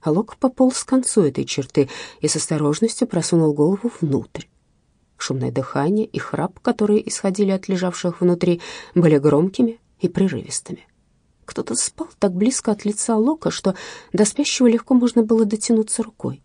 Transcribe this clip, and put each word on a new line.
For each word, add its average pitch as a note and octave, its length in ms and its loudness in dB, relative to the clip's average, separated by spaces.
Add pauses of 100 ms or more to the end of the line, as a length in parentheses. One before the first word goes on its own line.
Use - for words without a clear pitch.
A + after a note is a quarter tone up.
А D#3 100 -2
Лок E3+ 260 -2
пополз B3+ 480 0
к - 40 -20
концу B3+ 340 2
этой C#3 220 0
черты C3+ 440 -2 (320)
и D3+ 80 -2
с - 80 -2
осторожностью D#3 720 0
просунул E3 460 2
голову F#3 360 2 (100)
внутрь. C3+ 440 -4 (720)
Шумное B2+ 340 -4
дыхание D3 560 -2
и - 120 -8
храп, - 420 -6
которые G#3+ 480 0
исходили G3 420 -2
от F#3+ 180 -4
лежавших F3+ 520 -4
внутри, F3 400 2 (340)
были E3 240 6
громкими F3 600 2 (200)
и F#3 80 0
прерывистыми. - 760 -4 (580)
Кто-то - 320 -8
спал - 320 -6 (100)
так G3 160 0
близко G#3+ 380 0
от G#3 120 -6
лица G#3+ 320 -2
Лока, A#3 340 0
что F#3+ 240 -2 (380)
до G3 120 4
спящего - 420 0
легко A#3 280 2
можно A#3+ 280 4
было A3+ 220 4
дотянуться A3 580 0
рукой. C3+ 420 -8